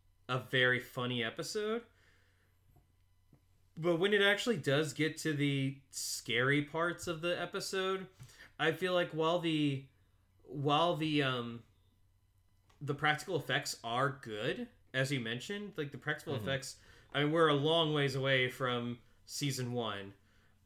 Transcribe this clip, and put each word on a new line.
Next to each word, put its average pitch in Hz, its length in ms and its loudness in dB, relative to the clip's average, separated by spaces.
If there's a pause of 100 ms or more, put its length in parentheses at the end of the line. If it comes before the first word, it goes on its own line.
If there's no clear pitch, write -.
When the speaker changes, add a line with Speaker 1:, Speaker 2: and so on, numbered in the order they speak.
(300)
Speaker 1:
a 127 100 0
very 127 400 2
funny 123 440 -4
episode. 214 580 -4 (2000)
But 170 220 2
when 202 140 4
it 202 80 6
actually 202 360 4
does 139 360 2
get 156 260 0
to 160 140 0
the 139 440 0 (120)
scary 131 720 0
parts 165 460 -4
of 165 140 -4
the 175 200 -2
episode, 190 640 -4 (520)
I 156 140 2
feel 180 200 -2
like 175 180 2
while 160 280 2
the, 151 460 0 (580)
while 151 540 2
the, 151 260 2
um, 120 380 -4 (1200)
the 143 120 -4
practical 151 440 0
effects 139 460 -2
are 131 380 0
good, 135 460 -6 (260)
as 135 180 0
you 139 80 0
mentioned, 147 580 -6
like, 147 140 -6
the 139 60 -12
practical 151 380 -6
Speaker 2:
Mm-hmm. 110 120 -4
Speaker 1:
effects, 135 280 -4 (380)
I 139 100 2
mean, 147 80 2
we're 160 160 6
a 151 80 4
long 151 380 4
ways 139 220 2
away 131 340 2
from 120 500 -4 (260)
season 127 460 -4
one. 101 420 -4 (520)